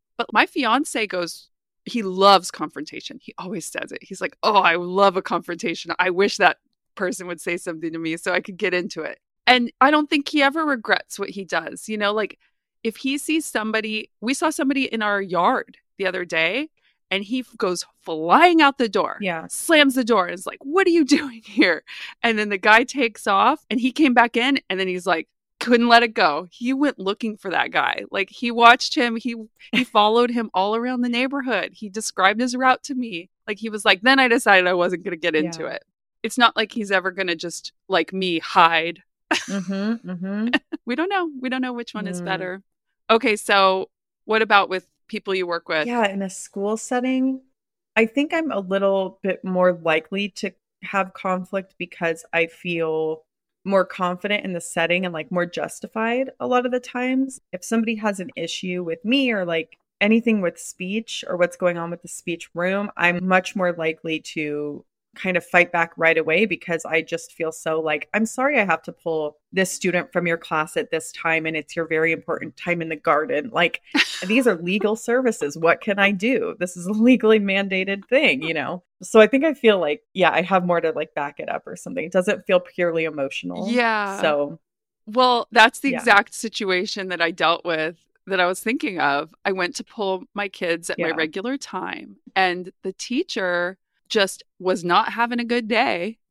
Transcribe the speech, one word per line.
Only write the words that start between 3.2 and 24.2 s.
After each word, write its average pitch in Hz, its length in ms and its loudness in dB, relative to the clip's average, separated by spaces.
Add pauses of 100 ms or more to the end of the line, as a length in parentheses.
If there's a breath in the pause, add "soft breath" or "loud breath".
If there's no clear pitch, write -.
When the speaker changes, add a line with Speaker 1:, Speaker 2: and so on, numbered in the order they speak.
Speaker 1:
He - 180 -20
always 185 280 -10
says - 260 -8
it. - 100 -14
He's - 180 -14
like, - 220 -8
"Oh, 208 140 2
I 180 200 6
love 180 400 2
a 185 60 0
confrontation. 175 760 -6
I 185 120 2
wish 190 260 0
that 180 220 4 (360)
person 185 320 -6
would 175 140 -10
say 170 160 -4
something 165 360 -8
to 165 60 -8
me 160 180 -4
so 180 160 -4
I 180 80 0
could 185 160 -10
get 185 180 -2
into 175 280 -4
it." - 160 -12 (280)
And 240 340 4
I 269 100 6
don't 302 180 2
think 294 200 -2
he 294 140 2
ever 285 220 2
regrets 226 540 0
what 202 120 -6
he 190 140 -10
does. 165 440 -6
You 214 100 -4
know, 208 140 2
like, 214 260 -4 (460)
if 226 120 -4
he 269 220 -4
sees 311 280 -2
somebody, 214 640 -4 (100)
we 233 140 -2
saw 320 160 0
somebody 277 340 0
in 220 180 -4
our 202 180 0
yard 190 560 0 (220)
the 196 80 -2
other 180 180 -2
day, 175 440 0 (420)
and 196 140 -2
he 247 160 -4
f-, - 160 -14
goes 180 280 -2 (180)
flying 214 600 4
out 277 160 4
the 233 100 2
door, 190 320 -2
Speaker 2:
Yeah. 175 300 -6
Speaker 1:
slams 294 460 4
the 262 80 2
door, 208 220 2
and 175 80 -8
is 185 120 -12
like, - 180 -10
"What 349 220 2
are 359 40 6
you 330 140 4
<laughs> 262 160 4
doing 240 240 -10
here?" 180 380 2 (400 loud breath)
And 226 160 2
then 208 100 0
the 202 100 -2
guy 220 260 8
takes 247 420 -4
off, 214 440 4
and 220 100 0
he 254 100 2
came 269 240 4
back 233 220 4